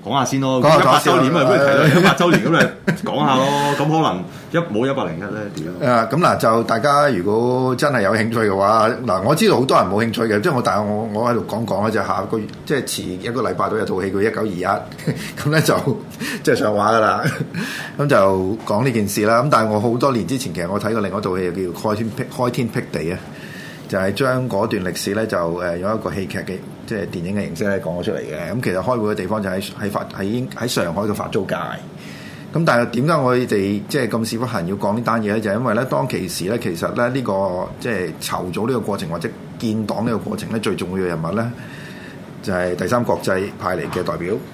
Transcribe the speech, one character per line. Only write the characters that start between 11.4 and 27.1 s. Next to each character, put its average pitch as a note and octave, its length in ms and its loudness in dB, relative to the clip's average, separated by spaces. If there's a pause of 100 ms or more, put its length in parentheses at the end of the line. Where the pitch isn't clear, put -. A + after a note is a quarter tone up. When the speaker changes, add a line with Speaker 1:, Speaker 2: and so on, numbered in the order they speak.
Speaker 2:
講 A2 180 -2
講 G2+ 180 0
咧， A2 80 2
就 G2+ 140 0
下 F#2+ 240 0
個 A#2 80 0
月， G#2 80 -2 (200)
即 D#3+ 100 -2
係 C3 80 -2
遲 - 180 -6
一 F#2 280 -6
個 A#2+ 120 -2
禮 F#2 120 -2
拜 F#2+ 160 -2
都 G#2 80 0
有 G2+ 80 0
套 F#2+ 160 -2
戲 F#2+ 100 0
叫 G2 100 -2
《一 A2 140 4
九 - 60 -2
二 A2 40 0
一》， F2+ 180 -4 (440)
<laughs> - 340 -6
咁 D3 80 0
咧 D#3 120 4
就， B2 140 4 (680)
即 D3+ 80 4
係 B2 40 6
上 G#2+ 180 0
畫 G#2 220 4
㗎 A2+ 40 6
啦。 G#2+ 240 4 (360)
<laughs> - 380 -8
咁 C#3+ 100 0
就 F#2+ 580 4
講 G#2+ 180 0
呢 C3+ 80 2
件 A2 160 2
事 G#2+ 180 -2
啦。 A2+ 180 6
咁 D3 80 2
但 A2+ 140 4
係 G#2+ 40 0
我 G#2+ 100 2
好 A#2 180 2
多 C3+ 140 2
年 G#2+ 160 0
之 C3 100 -2
前， B2 160 -6
其 F#2 80 -4
實 F2 80 -4
我 G2+ 100 0
睇 G#2 120 -2
過 A2+ 100 0
另 G2 160 -2
一 G#2+ 40 -2
套 F#2+ 160 -2
戲， F2+ 140 0
叫 F#2+ 100 -4 (120)
《開 G#2+ 220 -2
天 A2 160 -4
闢， - 140 -6 (100)
開 B2 140 0
天 A#2+ 200 -2
闢 A#2+ 220 -4
地》 - 80 -4 (140)
啊。 F#2+ 60 -6 (680)
就 - 140 -2
係 F#3+ 140 0
將 B2+ 360 0
嗰 G2 160 0
段 G#2 200 -2
歷 F2 100 -4
史 G2 180 -4
咧， A2 140 0
就， G2+ 100 0
誒， F2 400 -2
用 G2 160 -2
一 A2 60 -2
個 F2+ 120 -4
戲 F#2+ 140 -4
劇 F2 140 -8
嘅， E2+ 180 -8 (300)
即 A#2 80 -4
係 G2+ 40 -2 (100)
電 F#2+ 160 -6